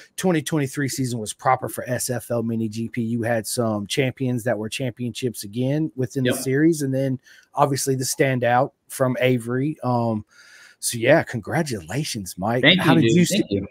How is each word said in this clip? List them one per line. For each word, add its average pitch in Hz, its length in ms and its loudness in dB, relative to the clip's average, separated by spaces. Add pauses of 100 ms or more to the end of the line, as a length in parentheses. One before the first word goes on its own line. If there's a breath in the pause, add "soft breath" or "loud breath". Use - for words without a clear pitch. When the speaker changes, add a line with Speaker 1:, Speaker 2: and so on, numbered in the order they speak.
(140 soft breath)
Speaker 1:
twenty 180 260 2
twenty-three 143 480 -2
season 123 300 -4
was 107 140 -8
proper 127 360 0
for 117 200 -8
S 123 200 -4
F 120 220 -6
L 117 140 -2
Mini 113 240 -2
G 113 200 -6
P. 117 140 -6
You 113 200 -2
had 113 240 -2
some 107 420 -2
champions 127 560 -2
that 117 120 0
were 107 120 -6
championships 123 760 -6
again 131 540 -2
within 127 260 -2
the 123 80 2
Speaker 2:
Yep. 117 80 0
Speaker 1:
series. 147 440 2
And 135 120 -2
then 135 240 0 (360 soft breath)
obviously 135 420 2
the 131 80 -2
standout 123 640 2 (180)
from 127 320 0
Avery. 127 640 0
Um, 117 420 0 (540 soft breath)
so - 200 -6
yeah, 127 260 4
congratulations, 110 1160 -4
Mike. 117 240 0
Speaker 2:
Thank 175 180 6
Speaker 1:
How 165 140 6
Speaker 2:
you, 160 60 6
Speaker 1:
did 113 80 4
Speaker 2:
dude. 156 80 4
Speaker 1:
you 175 100 6
Speaker 2:
Thank 196 240 0
Speaker 1:
see 98 100 0 (100)